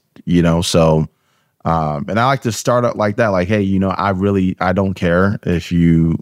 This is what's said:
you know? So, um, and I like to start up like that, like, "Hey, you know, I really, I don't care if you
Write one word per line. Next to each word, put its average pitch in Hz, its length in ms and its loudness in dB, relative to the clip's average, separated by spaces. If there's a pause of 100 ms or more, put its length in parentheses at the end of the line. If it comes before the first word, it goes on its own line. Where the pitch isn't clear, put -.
(260)
you 87 160 2
know? 82 200 2
So, 80 460 2 (580)
um, 78 420 -4
and 98 120 -4
I 123 60 0
like 139 180 -2
to 117 80 -2
start 120 340 0
up - 100 -4
like 104 220 -2
that, 120 100 2
like, 90 200 0
"Hey, 104 140 0
you 98 160 0
know, 95 120 0
I 95 220 -2
really, 95 480 0
I 92 140 0
don't 98 200 -2
care 92 500 0
if 87 280 -4
you 82 500 2